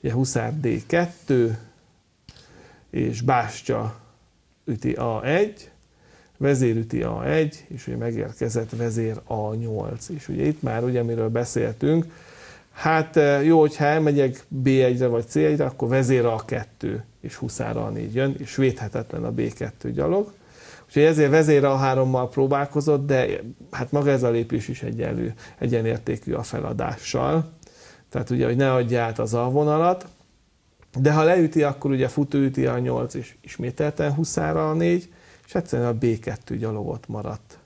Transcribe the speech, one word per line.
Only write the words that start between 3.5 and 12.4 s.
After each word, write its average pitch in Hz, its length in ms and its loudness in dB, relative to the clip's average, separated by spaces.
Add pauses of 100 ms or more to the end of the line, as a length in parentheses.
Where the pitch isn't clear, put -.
üti 123 280 -4
A 117 320 -4
egy, 190 460 -2 (680)
vezér 131 360 2
üti 113 260 -4
A 113 280 -4
egy, 156 380 -2
és - 180 -12
ugye 123 100 -6
megérkezett 113 720 -4
vezér 113 540 -4
A 107 300 -4
nyolc. 113 540 -6
És 156 200 -10
ugye 135 180 -2
itt 151 160 -2
már, 117 220 -2
ugye, 123 160 0
amiről 117 280 -2
beszéltünk, 120 800 0 (680)